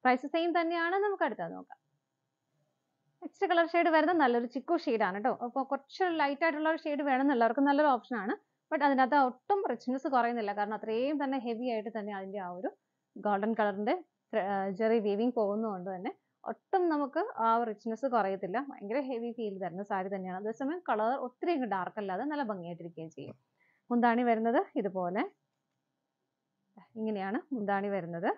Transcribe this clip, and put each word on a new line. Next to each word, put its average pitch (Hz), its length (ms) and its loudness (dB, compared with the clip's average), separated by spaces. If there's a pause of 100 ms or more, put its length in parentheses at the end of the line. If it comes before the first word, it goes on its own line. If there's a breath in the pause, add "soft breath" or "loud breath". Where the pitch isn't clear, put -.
പ്രൈസ് 254 240 2
സെയിം 339 340 0
തന്നെയാണ്. 339 340 0
നമുക്ക് 392 280 0
അടുത്തത് 185 300 -4
നോക്കാം. - 260 -16 (1400)
നെക്സ്റ്റ് 370 260 -4
കളർ 339 200 4
ഷെയ്ഡ് 339 220 4
വരുന്നത് 320 280 4
നല്ലൊരു 247 280 4
ചിക്കു 285 320 -2
ഷെയ്ഡ് 226 260 0
ആണ് 202 200 -2
ട്ടോ. 247 200 0
അപ്പൊ 240 200 -4
കുറച്ച് 269 440 -4
ലൈറ്റ് 294 360 0
ആയിട്ടുള്ള 311 260 2
ഒരു 320 80 2
ഷെയ്ഡ് 294 260 -2
വേണമെന്നുള്ളവർക്ക് 254 560 4
നല്ലൊരു 285 280 6
ഓപ്ഷൻ 247 280 0
ആണ്. 214 200 -2 (360)
But 294 120 2
അതിനകത്ത് 262 320 4
ഒട്ടും 285 540 2
റിച്ച്നെസ് 254 380 -4
കുറയുന്നില്ല, 233 460 0
കാരണം 208 200 -2
അത്രയും 233 500 -2
തന്നെ 269 140 -2
ഹെവി 233 300 -4
ആയിട്ട് 220 320 -2
തന്നെ 202 160 -8
അതിന്റെ 190 240 -8
ആ 180 100 -6
ഒരു 185 200 -6 (480)
ഗോൾഡൻ 208 360 0
കളറിന്റെ 208 400 0 (400)
ത്ര-, 220 80 2
ആ, 196 280 -2
ജെറി 220 300 2
വീവിംഗ് 208 340 0
പോകുന്നതുകൊണ്ട് 202 600 -2
തന്നെ 196 160 -8 (320)
ഒട്ടും 359 460 0
നമുക്ക് 302 480 -2
ആ 226 180 4
ഒരു 233 100 2
റിച്ച്നെസ് 220 400 -6
കുറയത്തില്ല. 202 640 0
ഭയങ്കര 214 300 -4
ഹെവി 240 320 -4
ഫീൽ 202 340 -6
തരുന്ന 180 180 -6
സാരി 196 320 -4
തന്നെയാണ്. 185 280 -6
അതേസമയം 269 360 -4
കളർ 226 340 0
ഒത്തിരി 277 380 -4
അങ്ങ് 254 160 0
ഡാർക്ക് 190 320 -4
അല്ലാതെ 190 240 -4
നല്ല 277 200 -4
ഭംഗിയായിട്ടിരിക്കുകയും 170 680 -8
ചെയ്യും. - 260 -16 (560)
മുന്താണി 240 320 4
വരുന്നത് 233 420 2 (100)
ഇതുപോലെ 190 460 -2 (1700)
ഇങ്ങനെയാണ് 220 600 -4
മുന്താണി 202 320 0
വരുന്നത്. 175 500 -2